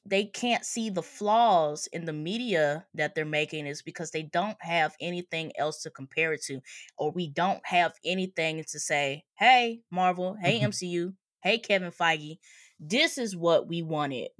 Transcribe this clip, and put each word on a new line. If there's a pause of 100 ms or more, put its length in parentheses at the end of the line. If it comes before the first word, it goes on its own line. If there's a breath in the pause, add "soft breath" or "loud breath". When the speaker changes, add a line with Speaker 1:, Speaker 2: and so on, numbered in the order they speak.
Speaker 1:
they
can't
see
the
flaws
in
the
media
that
they're
making
is
because
they
don't
have
anything
else
to
compare
it
to, (360 loud breath)
or
we
don't
have (120)
anything
to
say, (120)
"Hey, (100)
Marvel,
hey,
Speaker 2:
Mm-hmm.
Speaker 1:
M
C
U, (280)
hey,
Kevin
Feige, (420 soft breath)
this
is
what
we
wanted (100)